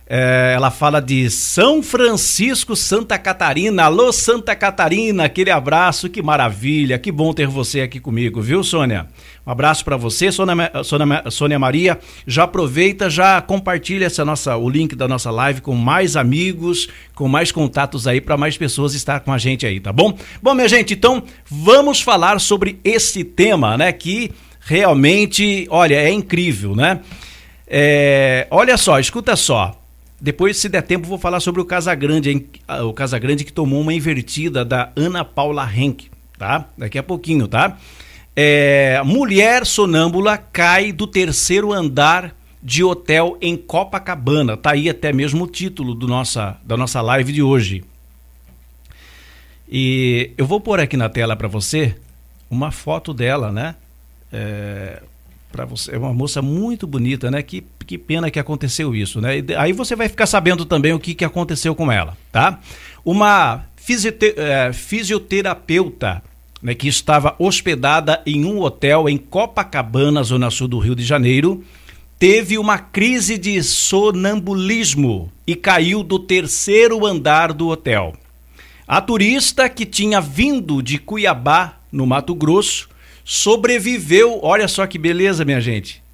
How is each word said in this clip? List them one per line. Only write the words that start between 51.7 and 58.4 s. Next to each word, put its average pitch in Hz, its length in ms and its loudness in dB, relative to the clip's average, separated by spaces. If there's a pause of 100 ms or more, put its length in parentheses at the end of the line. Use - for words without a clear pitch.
uma 135 220 -4
foto 160 420 -8
dela, 123 400 -2
né? 139 220 -6 (580)
É, 104 720 -10 (500)
pra 123 120 -10
você, 123 300 -12
é 123 40 -6
uma 127 140 -4
moça 139 300 -4
muito 196 420 -4
bonita, 127 460 -4
né? 143 100 -2
Que, 180 220 -14 (240)
que - 100 -12
pena 160 320 -4
que 151 120 -4